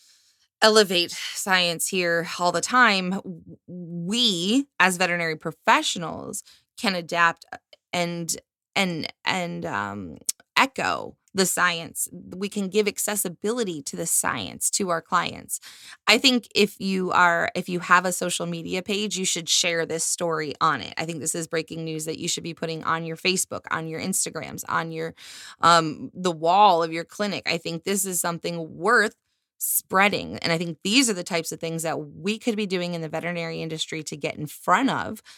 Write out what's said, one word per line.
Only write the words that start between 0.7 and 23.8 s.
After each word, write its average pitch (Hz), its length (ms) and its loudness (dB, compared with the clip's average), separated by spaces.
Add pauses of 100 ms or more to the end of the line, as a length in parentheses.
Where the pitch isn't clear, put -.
science 180 760 -2
here 170 380 0 (120)
all 175 140 4
the 170 80 2
time. 202 500 4
W-, 185 300 -6 (280)
we, 180 960 0 (140)
as 180 160 6
veterinary 170 400 0
professionals, 202 1080 -2 (340)
can 196 180 0
adapt 170 500 0 (480)
and, 170 440 -2 (380)
and, 180 380 0 (120)
and, 170 400 -2
um, 101 540 -6 (380)
echo 92 580 0 (180)
the 190 140 2
science. 175 640 -2
We 185 360 -10
can 196 200 -4
give 208 200 2
accessibility 202 920 -4
to - 120 -10
the 170 120 -6
science - 640 -2
to 190 180 -2
our 165 120 0
clients. - 600 -2 (480)
I 214 100 10
think 254 340 4
if - 280 2
you 190 320 0
are, 170 420 4
if 180 140 -4
you 175 100 -2
have 180 260 6
a 185 60 2
social 175 360 -2
media 180 360 -4
page, 202 340 -4
you 190 80 -2
should 170 240 -2
share 165 380 2
this 160 180 -4
story 156 560 -2
on 147 200 2
it. - 160 -12
I - 80 -2
think 160 160 -6
this 160 160 -4
is 165 100 -4
breaking 160 380 -4
news 156 220 -6
that 160 120 -6
you 170 80 -6
should 170 160 -4
be 165 120 -8
putting 165 280 -6
on 165 220 -2
your 160 120 -6
Facebook, - 540 -2
on 160 160 -4